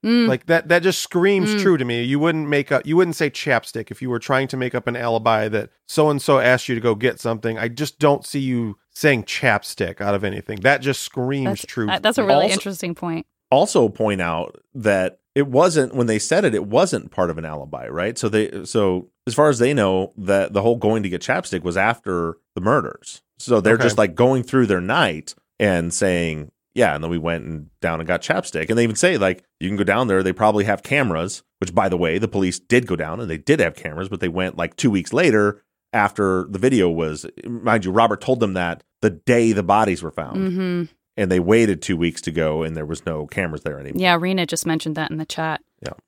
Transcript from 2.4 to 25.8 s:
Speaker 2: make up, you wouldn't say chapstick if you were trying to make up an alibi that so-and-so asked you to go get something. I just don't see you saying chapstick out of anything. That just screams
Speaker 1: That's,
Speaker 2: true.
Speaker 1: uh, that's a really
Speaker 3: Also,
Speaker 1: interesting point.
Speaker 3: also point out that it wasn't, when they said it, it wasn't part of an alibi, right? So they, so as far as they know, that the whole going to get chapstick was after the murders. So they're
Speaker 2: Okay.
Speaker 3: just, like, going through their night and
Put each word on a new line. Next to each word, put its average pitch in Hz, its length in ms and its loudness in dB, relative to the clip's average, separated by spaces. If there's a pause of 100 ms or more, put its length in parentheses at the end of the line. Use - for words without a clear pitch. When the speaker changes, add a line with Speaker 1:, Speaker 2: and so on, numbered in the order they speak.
Speaker 2:
make 143 240 0
up, 131 120 0
you 156 120 0
wouldn't 175 180 4
say 151 160 -2
chapstick - 640 -4
if - 100 -14
you 127 80 -4
were 120 80 -2
trying 135 300 0
to 135 80 -8
make 127 180 -4
up 123 140 -2
an 120 80 -4
alibi 113 500 0
that 107 240 -4 (160)
so-and-so 147 540 2
asked 123 280 2
you 127 60 0
to 117 60 -4
go 113 160 2
get 113 240 -2
something. 113 360 -4
I 113 120 -4
just 131 320 -8
don't 143 260 2
see 143 140 -6
you 120 380 -4 (120)
saying 135 340 2
chapstick 104 760 -2
out 101 160 0
of 98 80 -4
anything. 101 380 -6
That 139 200 4
just 135 200 -2
screams 135 420 -4 (160)
Speaker 1:
That's, - 60 -14
Speaker 2:
true. 110 220 -4
Speaker 1:
uh, 92 120 -2
that's 226 180 0
a 240 60 2
really 170 220 4
Speaker 3:
Also, 202 80 2
Speaker 1:
interesting 185 420 -6
point. 170 300 -8 (260)
Speaker 3:
also 131 360 4
point 101 320 -2
out 85 400 -4 (140)
that 101 460 0 (160)
it 143 100 2
wasn't, 143 480 2
when 120 140 0
they 110 100 2
said 175 260 0
it, 135 80 2
it 101 140 -2
wasn't 127 460 0
part 90 180 0
of 80 80 -6
an 80 60 -8
alibi, 73 420 -10
right? 87 320 -6
So 117 100 -2
they, 104 360 -2
so 92 440 0 (200)
as 117 60 -6
far 151 160 4
as 120 100 0
they 123 120 4
know, 95 440 0
that 98 360 0
the 101 100 0
whole 117 160 2
going 110 260 0
to 98 40 -4
get 87 140 -6
chapstick 123 400 -4
was 87 140 -4
after 95 640 -2 (180)
the 87 40 -8
murders. - 640 -4 (160)
So 117 220 2
they're 110 140 4
Speaker 2:
Okay. 117 100 0
Speaker 3:
just, 110 140 2
like, 95 180 2
going 127 260 4
through 123 240 2
their 98 140 2
night 95 560 -2 (240)
and 87 340 2